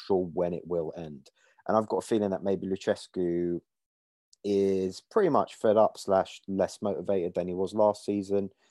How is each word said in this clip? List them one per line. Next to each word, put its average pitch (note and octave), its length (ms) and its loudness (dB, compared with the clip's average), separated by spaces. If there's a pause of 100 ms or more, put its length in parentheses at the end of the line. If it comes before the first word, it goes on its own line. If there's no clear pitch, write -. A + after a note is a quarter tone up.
sure F#2 260 2
when F2 200 -2
it - 140 -8
will E2 300 -4
end. D2+ 340 -14 (380)
And G#2 80 2
I've A2 120 2
got F#2 100 -2
a - 80 -6
feeling G#2 240 0
that E2+ 120 -4
maybe F#2+ 240 -2
Lucescu F2 920 -2 (840)
is G2 680 0
pretty G3 200 4
much G#2+ 240 2
fed G#2+ 220 2
up G#2+ 200 6
slash - 500 0
less F#2+ 360 -2
motivated F2+ 520 -2
than F2+ 140 -2
he F2+ 60 -4
was F#2 180 -4
last G#2 320 2
season. G2+ 460 -2 (200)